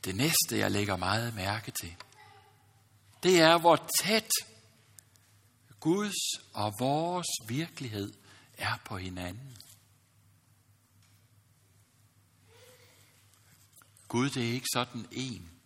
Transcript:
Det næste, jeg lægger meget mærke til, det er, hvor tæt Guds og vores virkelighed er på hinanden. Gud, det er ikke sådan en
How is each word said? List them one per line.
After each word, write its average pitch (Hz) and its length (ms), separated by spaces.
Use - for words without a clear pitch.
Det 92 100
næste, 131 440
jeg 101 120
lægger 101 260
meget 110 380
mærke 104 360
til, 87 260
det 180 180
er, 165 180
hvor 165 300
tæt 214 280
Guds 196 340
og 104 260
vores 165 480
virkelighed 117 680
er 110 260
på 95 140
hinanden. 92 580
Gud, 123 220
det 123 180
er 117 40
ikke 127 200
sådan 123 380
en 107 400